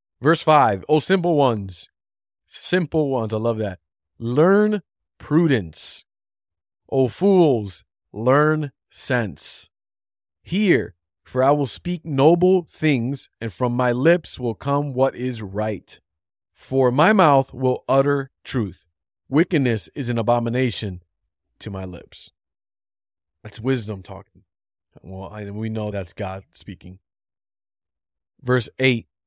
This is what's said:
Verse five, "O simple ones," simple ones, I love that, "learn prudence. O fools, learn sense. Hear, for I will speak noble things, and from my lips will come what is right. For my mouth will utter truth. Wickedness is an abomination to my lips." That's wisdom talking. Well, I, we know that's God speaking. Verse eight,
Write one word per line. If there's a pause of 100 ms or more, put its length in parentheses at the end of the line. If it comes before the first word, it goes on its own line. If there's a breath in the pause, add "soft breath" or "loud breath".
(200)
Verse
five,
"O
simple
ones," (580)
simple
ones,
I
love
that, (400)
"learn (380)
prudence. (840)
O
fools, (280)
learn (180)
sense. (720)
Hear, (260)
for
I
will
speak
noble
things, (120)
and
from
my
lips
will
come
what
is
right. (540)
For
my
mouth
will
utter (120)
truth. (420)
Wickedness
is
an
abomination (540)
to
my
lips." (1120)
That's
wisdom
talking. (580)
Well,
I,
we
know
that's
God
speaking. (1400)
Verse (120)
eight, (200)